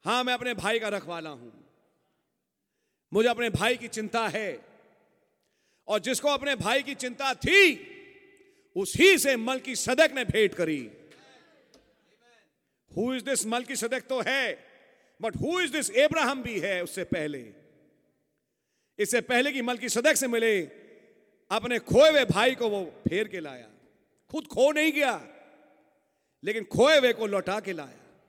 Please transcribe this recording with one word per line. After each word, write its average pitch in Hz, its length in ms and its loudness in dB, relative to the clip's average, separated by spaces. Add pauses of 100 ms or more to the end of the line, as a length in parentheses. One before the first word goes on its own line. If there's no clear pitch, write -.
हाँ, 240 180 0
मैं 247 100 0
अपने 247 200 -4
भाई 208 260 -2
का 214 100 -4
रखवाला 170 400 -8
हूं, 120 220 -18 (1600)
मुझे 226 160 4
अपने 233 200 -2
भाई 214 280 0
की 240 100 -12
चिंता 220 400 -4
है, 180 380 -6 (1200)
और 214 120 0
जिसको 247 280 -2
अपने 277 280 0
भाई 226 280 -2
की 277 120 -8
चिंता 254 380 -6
थी 320 420 4 (1000)
उसी 311 400 6
से 269 180 0
मलकीसदक 254 760 0
ने 269 140 -4
भेंट 202 300 0
करी। 151 360 -4 (2000)
Who 233 160 -2
is 233 80 -6
this 247 220 -2
Melchizedek 240 600 -6
तो 262 200 -4
है, 254 360 -4 (600)
but 220 180 -4
who 311 120 -2
is 359 180 0
this 285 240 -4
Abraham 277 480 2
भी 220 160 -6
है। 180 240 -4
उससे 180 200 -8
पहले, 143 520 -6 (1400)
इससे 214 220 0
पहले 254 300 0
कि 262 100 -4
Melchizedek 240 520 0
से 254 140 0
मिले, 226 380 0 (840)
अपने 220 280 -2
खोए 294 320 6
हुए 277 140 4
भाई 220 300 2
को 233 140 -2
वो 202 160 -4
फेर 175 420 -4
के 185 120 -10
लाया, 127 320 -16 (580)
खुद 302 180 -10
खो 269 240 4
नहीं 311 200 2
गया 262 520 -4 (1000)
लेकिन 214 200 -4
खोए 285 360 6
हुए 247 140 4
को 220 140 -4
लौटा 196 320 -2
के 190 140 -8
लाया। 139 320 -14 (240)